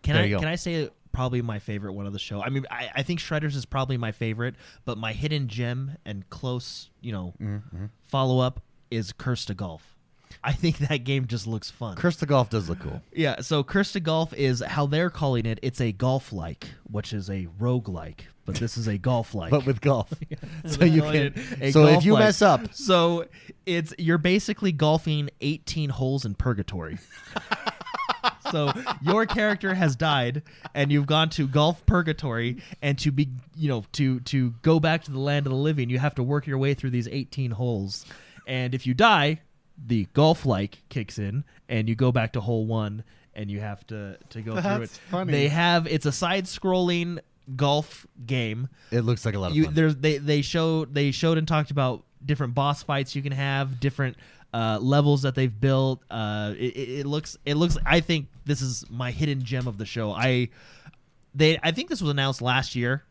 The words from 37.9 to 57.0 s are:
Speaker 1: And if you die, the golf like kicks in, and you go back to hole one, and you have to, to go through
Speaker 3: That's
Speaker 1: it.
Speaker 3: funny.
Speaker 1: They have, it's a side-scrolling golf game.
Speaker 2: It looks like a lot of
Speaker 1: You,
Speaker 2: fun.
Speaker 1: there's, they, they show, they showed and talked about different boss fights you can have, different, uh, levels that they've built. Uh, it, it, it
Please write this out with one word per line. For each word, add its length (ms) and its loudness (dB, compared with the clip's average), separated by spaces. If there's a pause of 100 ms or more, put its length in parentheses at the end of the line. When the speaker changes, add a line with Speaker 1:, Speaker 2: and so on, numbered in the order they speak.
Speaker 1:
And 300 -4
if 100 -6
you 80 2
die, 460 6 (460)
the 280 2
golf 320 6
like 440 0
kicks 300 -8
in, 240 -4 (260)
and 200 0
you 60 2
go 160 4
back 220 0
to 80 -2
hole 240 0
one, 380 -4 (300)
and 160 -10
you 100 -6
have 280 -10
to, 300 -12 (120)
to 120 -12
go 120 -8
through 80 -2
Speaker 3:
That's 340 -2
Speaker 1:
it. 140 -20
Speaker 3:
funny. 220 -2
Speaker 1:
They 160 2
have, 400 2
it's 180 -2
a 60 2
side-scrolling 1080 0 (360)
golf 500 0 (200)
game. 440 -4 (220)
Speaker 2:
It 100 2
looks 240 0
like 100 0
a 40 -2
lot 120 -2
of 60 2
Speaker 1:
You, 80 6
Speaker 2:
fun. 80 -4
Speaker 1:
there's, 220 4
they, 220 2
they 240 2
show, 440 0
they 260 0
showed 260 2
and 100 0
talked 240 0
about 320 -2 (200)
different 300 -2
boss 300 0
fights 320 -4
you 60 -2
can 100 -6
have, 480 -2
different, 380 -2 (360)
uh, 280 0
levels 420 6
that 100 0
they've 280 0
built. 500 2
Uh, 460 -4
it, 180 -4
it, 140 -8 (100)
it 60 -6